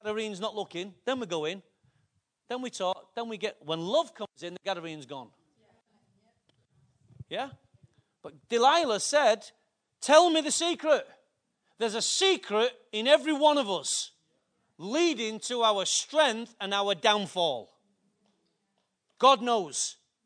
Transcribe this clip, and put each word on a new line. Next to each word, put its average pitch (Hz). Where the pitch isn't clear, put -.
Gadarene's 214
not 208
looking, 185
then 262
we 233
go 160
in, 185
then 247
we 254
talk, 185
then 233
we 214
get, 208
when 160
love 247
comes -
in, 175
the 180
Gadarene's 165
gone." 123
Yeah? 247
But 156
Delilah 262
said, 247
"Tell 320
me 320
the 285
secret." 311
There's 214
a 220
secret 247
in 220
every 302
one 294
of 214
us -
leading 220
to 240
our 202
strength 240
and 196
our 202
downfall. 175
God 254
knows. 214